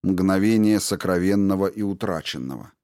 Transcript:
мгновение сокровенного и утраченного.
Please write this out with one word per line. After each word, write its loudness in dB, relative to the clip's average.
мгновение 2
сокровенного 0
и -4
утраченного. -6